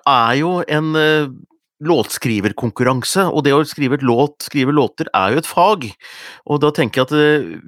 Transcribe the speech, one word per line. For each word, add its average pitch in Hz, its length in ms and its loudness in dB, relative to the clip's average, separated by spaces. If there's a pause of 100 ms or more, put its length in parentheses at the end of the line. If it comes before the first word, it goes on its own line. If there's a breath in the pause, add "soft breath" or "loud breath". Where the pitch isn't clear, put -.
er 123 320 2
jo 175 240 -2
en, 156 320 -2
eh, 156 320 2 (580)
låtskriverkonkurranse, 123 1400 0
og 151 140 -2
det 143 100 2
å 143 140 4
skrive 143 320 -2
et 135 80 -4
låt, 127 400 2
skrive 135 260 0
låter 147 400 -2
er 98 220 2
jo 160 80 0
et - 60 -12
fag, 175 400 2 (580 loud breath)
og 147 160 -2
da 151 80 4
tenker 131 320 0
jeg 131 60 -6
at, 151 100 -2
eh, 147 380 0 (100)